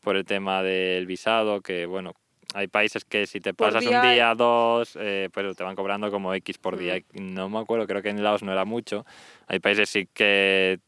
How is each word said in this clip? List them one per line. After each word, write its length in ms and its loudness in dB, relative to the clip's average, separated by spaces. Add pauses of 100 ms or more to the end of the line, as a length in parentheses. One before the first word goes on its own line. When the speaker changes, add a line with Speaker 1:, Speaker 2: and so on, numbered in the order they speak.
Speaker 1:
por 160 0
el 80 -2
tema 360 -2
del 440 0
visado, 560 0
que, 240 -6
bueno, 280 -8 (420)
hay 120 -6
países 380 -2
que 220 -2
si 140 -10
te 120 -6
Speaker 2:
Por 140 0
Speaker 1:
pasas 200 2
Speaker 2:
día 140 4
Speaker 1:
un 100 4
día, 220 4
dos, 680 2
eh, 320 -2
pues 240 -4
te 80 -8
van 120 -6
cobrando 340 -2
como 240 -2
X 240 -6
por 200 -4
Speaker 2:
Mm. 20 -8
Speaker 1:
día. 200 -4 (140)
No 360 -8
me 100 -4
acuerdo, 260 -2
creo 160 -4
que 80 -4
en 140 -4
Laos 180 2
no 100 -6
era 140 0
mucho. 400 -6 (420)
Hay 120 -2
países 300 4
sí 220 -2
que 760 4